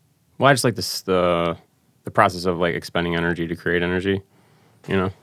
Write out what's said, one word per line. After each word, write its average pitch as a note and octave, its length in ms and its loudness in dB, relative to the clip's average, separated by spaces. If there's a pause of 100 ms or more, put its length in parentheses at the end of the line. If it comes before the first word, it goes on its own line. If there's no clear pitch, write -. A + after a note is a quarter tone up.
(380)
well, C3 120 4
I C#3+ 40 8
just B2 100 0
like A#2+ 120 0
this, - 260 -8
the, F2 560 0 (460)
the - 80 -12
process F2+ 340 2
of, F2+ 140 0
like, F2 160 0
expending E2+ 400 -4
energy E2+ 320 -2
to F2 80 -8
create F2 280 -2
energy, F#2 380 0 (680)
you F#2+ 80 -2
know? F#2+ 160 0 (120)